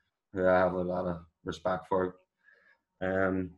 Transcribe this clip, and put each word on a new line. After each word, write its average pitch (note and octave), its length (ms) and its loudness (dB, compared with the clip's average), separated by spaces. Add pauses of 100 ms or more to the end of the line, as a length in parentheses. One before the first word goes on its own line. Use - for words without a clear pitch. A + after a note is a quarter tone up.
(340)
who F#2 140 2
I F#2 120 6
have F2+ 140 2
a F#2 80 -2
lot F2+ 260 -2
of F2 100 -4 (280)
respect F#2 440 -4
for. F#2 260 0 (840)
Um, F#2+ 560 0